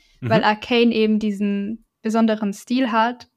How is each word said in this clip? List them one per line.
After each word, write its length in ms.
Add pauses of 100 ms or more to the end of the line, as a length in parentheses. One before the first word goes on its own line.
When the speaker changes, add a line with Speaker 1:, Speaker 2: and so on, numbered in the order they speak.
(200)
Speaker 1:
Mhm. 80
Speaker 2:
weil 160
Arcane 500
eben 240
diesen 640 (180)
besonderen 500
Stil 400
hat 440